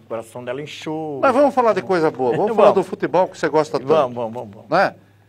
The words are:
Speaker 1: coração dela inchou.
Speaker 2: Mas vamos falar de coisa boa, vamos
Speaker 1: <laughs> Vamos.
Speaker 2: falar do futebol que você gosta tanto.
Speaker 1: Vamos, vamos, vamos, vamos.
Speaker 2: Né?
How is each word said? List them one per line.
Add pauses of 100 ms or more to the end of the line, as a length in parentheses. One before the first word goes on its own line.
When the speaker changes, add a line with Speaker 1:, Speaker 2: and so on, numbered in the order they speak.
Speaker 1:
coração
dela
inchou.
Speaker 2:
Mas
vamos
falar
de
coisa
boa,
vamos
Speaker 1:
<laughs>
Vamos.
Speaker 2:
falar
do
futebol
que
você
gosta
tanto.
Speaker 1:
Vamos,
vamos,
vamos,
vamos.
Speaker 2:
Né? (340)